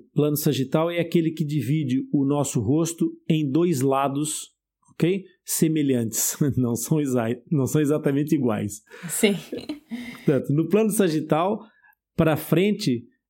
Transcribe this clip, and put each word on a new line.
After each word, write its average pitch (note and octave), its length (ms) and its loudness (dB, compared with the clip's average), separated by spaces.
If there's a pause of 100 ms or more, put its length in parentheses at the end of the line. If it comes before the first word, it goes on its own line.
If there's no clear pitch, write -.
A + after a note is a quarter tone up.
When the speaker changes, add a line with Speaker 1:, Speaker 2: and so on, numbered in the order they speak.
(140)
Speaker 1:
Plano D3 240 2
sagital D3+ 540 0
é F3 80 -2
aquele E3 320 2
que D#3+ 120 -4
divide C#3 680 -2
o C#3+ 120 2
nosso C#3+ 380 0
rosto D#3+ 500 0 (160)
em D#3 220 2
dois D#3+ 320 2
lados, C#3 720 -2 (380)
ok? F#3 320 -2 (200)
Semelhantes. C3+ 920 0 (100)
<laughs> A2+ 80 0
Não A#2 200 0
são D3+ 260 0
exa-, B2 480 -2
não C#3 160 2
são D3+ 160 2
exatamente D3 540 0
iguais. G#2+ 460 -2 (280)
Speaker 2:
Sim. G3+ 260 2 (840)
Speaker 1:
Portanto, C#3 360 0
no D#3+ 160 0
plano G#3+ 220 2
sagital, F3 680 0 (560)
para D#3 220 2
frente E3+ 680 0 (260)